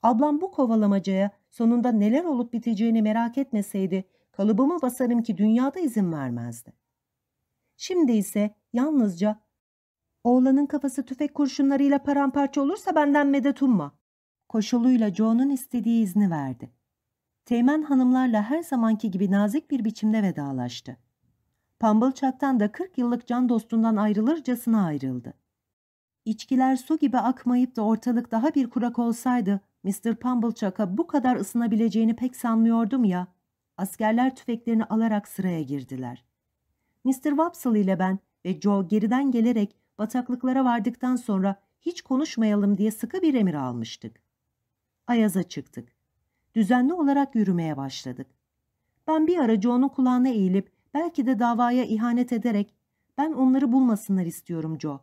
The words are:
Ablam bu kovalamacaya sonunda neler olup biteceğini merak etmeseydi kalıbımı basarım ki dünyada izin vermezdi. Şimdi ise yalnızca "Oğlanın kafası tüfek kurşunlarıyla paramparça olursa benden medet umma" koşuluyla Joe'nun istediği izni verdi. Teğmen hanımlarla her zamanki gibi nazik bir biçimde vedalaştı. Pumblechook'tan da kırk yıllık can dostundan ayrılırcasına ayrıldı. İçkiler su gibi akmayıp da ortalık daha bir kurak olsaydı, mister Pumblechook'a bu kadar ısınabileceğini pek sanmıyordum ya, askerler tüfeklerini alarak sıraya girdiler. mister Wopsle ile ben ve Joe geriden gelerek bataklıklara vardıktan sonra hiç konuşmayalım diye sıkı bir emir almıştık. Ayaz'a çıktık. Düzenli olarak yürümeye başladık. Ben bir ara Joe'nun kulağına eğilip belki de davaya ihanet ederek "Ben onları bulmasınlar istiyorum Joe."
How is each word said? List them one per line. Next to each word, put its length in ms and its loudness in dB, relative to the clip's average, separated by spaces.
Ablam 380 2
bu 100 -6
kovalamacaya 800 0
sonunda 420 0
neler 320 2
olup 280 -4
biteceğini 500 0
merak 360 0
etmeseydi 640 -4
kalıbımı 500 2
basarım 400 0
ki 160 -4
dünyada 420 2
izin 320 -2
vermezdi. 600 -8
Şimdi 360 2
ise 420 0
yalnızca 680 0
"Oğlanın 420 4
kafası 380 -4
tüfek 300 -6
kurşunlarıyla 640 2
paramparça 600 0
olursa 340 -2
benden 320 4
medet 360 0
umma" 360 0
koşuluyla 680 2
Joe'nun 360 2
istediği 520 0
izni 280 2
verdi. 400 -6
Teğmen 380 2
hanımlarla 600 2
her 200 -2
zamanki 480 0
gibi 200 0
nazik 400 0
bir 140 -2
biçimde 380 0
vedalaştı. 720 -6
Pumblechook'tan 800 0
da 120 0
kırk 260 -8
yıllık 280 -2
can 220 0
dostundan 480 0
ayrılırcasına 880 0
ayrıldı. 500 -6
İçkiler 520 0
su 220 -4
gibi 200 0
akmayıp 580 0
da 60 -2
ortalık 480 -2
daha 240 0
bir 160 0
kurak 280 -4
olsaydı, 640 -2
mister 340 -4
Pumblechook'a 800 -2
bu 80 0
kadar 300 0
ısınabileceğini 800 0
pek 200 -6
sanmıyordum 680 2
ya, 220 0
askerler 600 0
tüfeklerini 480 -2
alarak 440 -2
sıraya 340 -4
girdiler. 600 -8
mister 260 0
Wopsle 500 0
ile 180 0
ben 200 0
ve 160 -4
Joe 280 0
geriden 420 0
gelerek 460 0
bataklıklara 640 -2
vardıktan 520 -2
sonra 440 -2
hiç 220 -8
konuşmayalım 760 0
diye 120 0
sıkı 320 -6
bir 120 2
emir 200 2
almıştık. 680 -8
Ayaz'a 360 2
çıktık. 560 -14
Düzenli 380 2
olarak 420 0
yürümeye 420 0
başladık. 500 -10
Ben 200 2
bir 120 2
ara 220 2
Joe'nun 280 2
kulağına 400 2
eğilip 440 0
belki 320 -2
de 120 0
davaya 460 2
ihanet 480 -2
ederek 420 -2
"Ben 140 -2
onları 400 2
bulmasınlar 540 2
istiyorum 540 -8
Joe." 220 -8